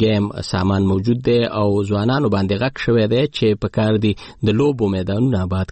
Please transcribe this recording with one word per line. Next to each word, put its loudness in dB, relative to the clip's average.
ګیم 2
سامان 2
موجود 0
دی 4
او 2
ځوانانو 0
باندې 0
غږ -4
شوی 4
دی 2
چې 0
په -4
کار 2
دي 2
د 2
لوبو 0
میدانونه 0
آباد -2